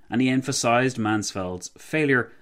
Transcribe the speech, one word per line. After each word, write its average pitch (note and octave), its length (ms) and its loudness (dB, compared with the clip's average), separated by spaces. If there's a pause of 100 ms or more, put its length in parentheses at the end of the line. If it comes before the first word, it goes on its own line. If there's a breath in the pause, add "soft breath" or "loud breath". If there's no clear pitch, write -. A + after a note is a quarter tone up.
and A#2+ 120 0
he B2+ 80 4
emphasized B2+ 680 2
Mansfeld's G2+ 800 -4
failure C#3 540 0 (100)